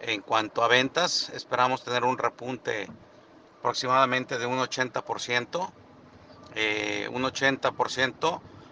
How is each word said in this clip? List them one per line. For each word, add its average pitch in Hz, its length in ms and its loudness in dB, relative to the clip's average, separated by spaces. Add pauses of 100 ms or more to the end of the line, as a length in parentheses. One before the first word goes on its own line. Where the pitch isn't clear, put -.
en 110 180 -4
cuanto 110 420 0
a 117 60 6
ventas. 131 640 2
Esperamos 127 560 0
tener 120 180 0
un 127 140 2
repunte 117 720 -4 (680)
aproximadamente 127 800 2
de 120 60 -2
un 127 140 -2
ochenta 127 460 -2
por 117 160 -6
ciento, 127 500 -2 (840)
eh, 107 600 -2
un 127 100 -4
ochenta 131 480 2
por 135 180 -2
ciento. 131 520 -2 (300)